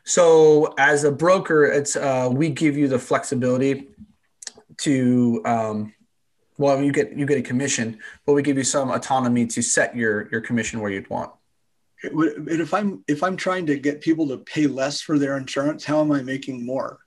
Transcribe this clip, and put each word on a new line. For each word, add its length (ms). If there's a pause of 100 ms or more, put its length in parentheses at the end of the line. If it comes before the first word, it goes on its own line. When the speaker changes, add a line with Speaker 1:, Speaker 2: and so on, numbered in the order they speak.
Speaker 1:
So 720
as 260
a 80
broker, 520
it's, 300
uh, 380
we 180
give 260
you 120
the 100
flexibility 880 (920)
to, 640
um, 500 (640)
well, 240
you 80
get, 260
you 100
get 120
a 40
commission, 560 (260)
but 80
we 100
give 140
you 80
some 260
autonomy 560
to 160
set 320
your, 360
your 100
commission 400
where 100
you'd 200
want. 220 (680)
Speaker 2:
It 120
would, 220
and 240
if 140
I'm, 340
if 140
I'm 140
trying 300
to 120
get 220
people 280
to 100
pay 280
less 340
for 180
their 180
insurance, 480
how 160
am 120
I 100
making 440
more? 400